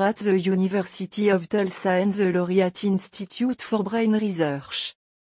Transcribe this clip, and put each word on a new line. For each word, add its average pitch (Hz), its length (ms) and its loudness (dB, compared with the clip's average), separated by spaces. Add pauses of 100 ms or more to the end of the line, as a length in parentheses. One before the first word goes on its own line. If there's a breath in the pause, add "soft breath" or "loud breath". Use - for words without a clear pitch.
at 202 140 2
the 196 240 2
University 190 920 0
of 180 180 2
Tulsa 190 440 -2
and 190 200 2
the 190 200 2
Laureate 180 540 0
Institute 202 760 -2
for 214 220 -2
Brain 220 300 2
Research. 165 840 -2 (320)